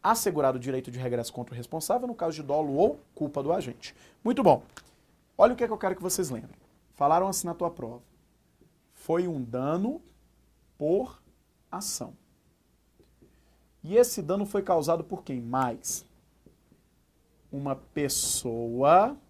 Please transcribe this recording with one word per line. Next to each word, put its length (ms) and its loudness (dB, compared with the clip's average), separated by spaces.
assegurado 560 2
o 40 -8
direito 280 -6
de 80 -10
regresso 360 -4
contra 200 -10
o 40 -10
responsável 500 -4
no 80 -8
caso 200 -4
de 80 -10
dolo 300 -2
ou 260 2
culpa 300 -4
do 100 0
agente. 420 -8
Muito 180 0
bom. 220 6
Olha 160 8
o 20 -2
que 80 -2
é 40 0
que 60 -4
eu 40 -4
quero 180 -2
que 60 -14
vocês 280 -2
lembrem. 260 -8
Falaram 340 4
assim 180 -4
na 80 -6
tua 160 -2
prova. 320 -10
Foi 340 0
um 160 -4
dano 580 -2
por 440 0
ação. 440 -10
E 140 2
esse 240 4
dano 240 0
foi 160 -2
causado 420 2
por 200 -10
quem? 180 -8
Mais 640 -4
uma 240 -4
pessoa 1400 2